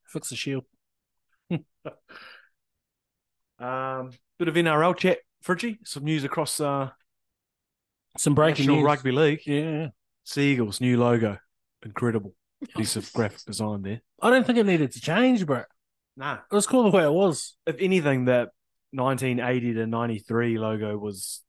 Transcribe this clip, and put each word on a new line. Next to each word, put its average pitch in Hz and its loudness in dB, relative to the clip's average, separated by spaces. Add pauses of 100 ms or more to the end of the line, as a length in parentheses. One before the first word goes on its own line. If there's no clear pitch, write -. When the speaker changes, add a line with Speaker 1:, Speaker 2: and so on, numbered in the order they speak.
Speaker 1:
Fix - -12
the 123 -12
Shield. 135 -6
<laughs> - -20 (2750)
Speaker 2:
Um, 131 -6 (280)
bit 170 -2
of 156 0
N 170 4
R 156 4
L 180 4
chat, 180 2 (260)
Fridgie. 208 -2
Some - -12
news 151 0
across, 143 -4
uh, 139 -2 (1300)
Speaker 1:
Some 147 2
breaking 147 4
Speaker 2:
National 143 4
Speaker 1:
news. 147 2
Speaker 2:
Rugby 139 0
League. 151 2
Speaker 1:
Yeah, 147 -2
yeah. 156 -4 (360)
Speaker 2:
Sea 143 0
Eagles, 113 -2
new 123 2
logo. 117 2 (460)
Incredible 110 -4 (420)
piece 107 -4
of 104 -10
Speaker 1:
<laughs> - -14
Speaker 2:
graphic 110 -2
design 107 -6
there. 101 -8 (200)
Speaker 1:
I 220 2
don't 254 4
think 240 0
it 214 2
needed 160 2
to - -16
change, 214 2
bro. 127 -2 (540)
Speaker 2:
Nah. 135 -8 (120)
Speaker 1:
It - 0
was 202 2
cool 254 4
the 202 6
way 180 6
it 147 4
was. 180 0 (100)
Speaker 2:
If 160 -4
anything, 156 2
that 123 2 (440)
nineteen 131 -2
eighty 123 -2
to 113 -2
ninety-three 117 -2
logo 107 -4
was 101 -10